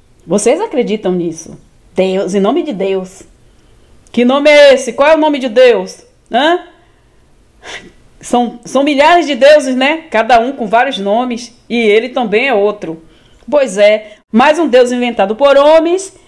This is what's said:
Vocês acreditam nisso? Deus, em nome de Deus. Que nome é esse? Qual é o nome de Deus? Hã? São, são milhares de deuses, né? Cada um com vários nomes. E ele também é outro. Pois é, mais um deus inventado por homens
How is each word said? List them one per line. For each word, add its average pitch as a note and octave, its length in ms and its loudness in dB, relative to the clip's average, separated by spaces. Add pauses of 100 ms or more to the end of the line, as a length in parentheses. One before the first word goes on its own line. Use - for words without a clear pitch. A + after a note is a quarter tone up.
(240)
Vocês A3+ 360 0
acreditam G#3+ 520 -4
nisso? E3+ 460 -8 (360)
Deus, F#3 400 -2
em G3+ 60 0
nome B3+ 220 0
de D4+ 100 -8
Deus. F#3+ 520 -8 (880)
Que A#3+ 120 0
nome C#4 240 2
é D4 260 6
esse? A#3+ 180 -4
Qual C#4 160 0
é D#4+ 60 4
o D#4 40 2
nome D4+ 220 -2
de B3+ 80 -6
Deus? A3 560 0 (280)
Hã? D#4 280 0 (1600)
São, A#3+ 440 -4
são - 180 -2
milhares D4 440 2
de C#4+ 80 -4
deuses, C4 420 4
né? D4 340 -2
Cada A3+ 300 2
um B3 120 -4
com B3+ 140 -8
vários A#3 320 -2
nomes. A3+ 540 -6 (160)
E A#3 100 -4
ele A3+ 300 0
também B3 400 -4
é B3+ 60 -2
outro. G3+ 480 -4 (460)
Pois B3 300 -2
é, G#3+ 360 0 (180)
mais C#4+ 260 2
um E4 80 0
deus A#3+ 240 2
inventado A#3 460 -4
por C#4 200 2
homens D#4+ 600 2 (120)